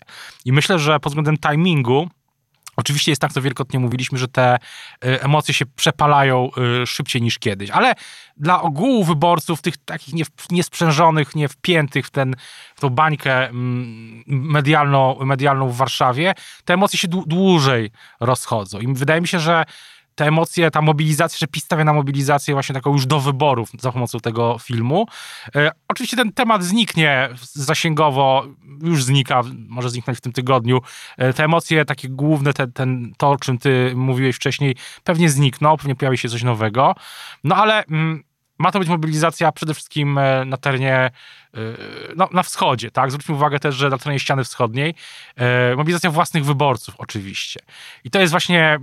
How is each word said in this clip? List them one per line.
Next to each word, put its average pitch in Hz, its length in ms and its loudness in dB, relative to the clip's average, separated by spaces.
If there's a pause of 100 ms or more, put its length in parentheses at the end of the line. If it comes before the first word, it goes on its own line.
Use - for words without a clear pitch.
(440)
I 127 80 0
myślę, 151 260 4
że 151 220 2
pod 151 120 -4
względem 151 240 0
timingu, 151 720 2 (680)
oczywiście 147 360 -2
jest 139 80 -2
tak, 139 120 -2
co 135 100 -2
wielokrotnie 135 360 -4
mówiliśmy, 127 400 -2
że 127 100 -2
te, 123 300 2 (460)
y, 127 180 0
emocje 147 320 2
się 131 120 -2
przepalają, 139 840 2 (320)
y, 123 40 -4
szybciej 127 360 -4
niż 117 160 -2
kiedyś. 101 320 -4
Ale 220 240 2 (420)
dla 170 260 0
ogółu 190 420 2
wyborców, 165 580 2
tych - 140 -4
takich - 380 -12
nie-, 165 100 -4 (260)
niesprzężonych, 165 840 2
nie 151 140 -2
wpiętych 147 580 -2
w - 40 -20
ten, 131 260 -2 (380)
w - 60 -20
tą 139 100 0
bańkę, 135 580 0
mm, 117 800 -8
medialną, 139 1000 2
medialną 135 440 0
w 120 80 -4
Warszawie, 131 580 0 (300)
te 180 100 0
emocje 190 240 2
się 196 100 -2
dłu-, 170 180 -4
dłużej 151 640 2 (300)
rozchodzą. 113 600 -2
I 127 140 -2
wydaje 143 260 0
mi 175 80 -2
się, 180 120 -2
że 165 240 2 (500)
te 147 120 -2
emocje, 160 440 2
ta 156 120 0
mobilizacja, 156 560 2
że 160 80 -2
pis - 180 -10
stawia 156 200 0
na 156 80 4
mobilizację 143 640 0
właśnie 139 200 -4
taką 135 180 0
już 139 140 2
do 147 140 2
wyborów 131 480 0 (100)
za 123 140 -4
pomocą 120 280 -4
tego 117 380 -2
filmu. 123 480 -2 (480)
E, 147 160 2 (180)
oczywiście 220 280 -6
ten 233 160 0
temat 220 320 0
zniknie 160 640 2 (140)
zasięgowo, 143 1040 0 (360)
już 160 220 0
znika, 131 380 2 (260)
może 123 220 -6
zniknąć 120 280 -6
w - 20 -20
tym 123 120 -8
tygodniu. 123 480 0 (360)
E, 127 160 0
te 156 120 0
emocje 160 400 2
takie 139 240 -6
główne, 143 440 0
te, 135 160 -2
ten, 127 480 -4
to, 143 140 2
o 143 60 4
czym 131 220 -2
ty 127 380 2
mówiłeś 127 400 0
wcześniej, 139 400 -2 (280)
pewnie 170 260 4
znikną, 147 460 2
pewnie 143 180 -4
pojawi 131 240 0
się 131 100 -6
coś 117 140 -6
nowego. 120 520 2 (500)
No 170 120 2
ale... 214 280 2
Mm, 160 380 -2 (360)
ma 180 140 2
to 202 60 -2
być 185 100 0
mobilizacja 160 640 0
przede 156 220 -6
wszystkim, 143 440 -4
e, 135 260 0
na 131 120 -6
terenie, 131 380 0 (600)
e, 110 60 -12 (560)
no, 180 160 0
na 180 100 0
wschodzie, 127 480 -2
tak? 135 200 0
Zwróćmy 143 240 -6
uwagę 143 260 0
też, 147 140 -2
że 135 160 0
na 135 80 -2
terenie 139 220 -4
ściany 135 240 0
wschodniej, 131 500 -2 (420)
e, 123 400 2
mobilizacja 165 340 0
własnych 156 340 0
wyborców 135 540 0
oczywiście. 98 640 -10 (440)
I 123 60 -14
to 202 100 2
jest 180 100 4
właśnie 160 520 2